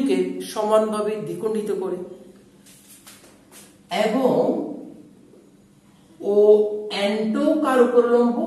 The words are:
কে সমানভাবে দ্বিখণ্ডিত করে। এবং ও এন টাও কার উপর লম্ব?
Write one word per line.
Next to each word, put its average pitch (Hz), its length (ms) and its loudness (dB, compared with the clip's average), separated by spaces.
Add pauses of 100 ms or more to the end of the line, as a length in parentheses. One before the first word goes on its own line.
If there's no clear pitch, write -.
কে 190 80 2 (360)
সমানভাবে 214 600 0 (140)
দ্বিখণ্ডিত 202 440 -6 (120)
করে। 180 140 -6 (2000)
এবং 262 300 0 (1900)
ও 202 140 -2 (720)
এন 214 100 0 (180)
টাও 285 180 0 (140)
কার 262 180 2
উপর 240 200 4 (120)
লম্ব? 240 320 2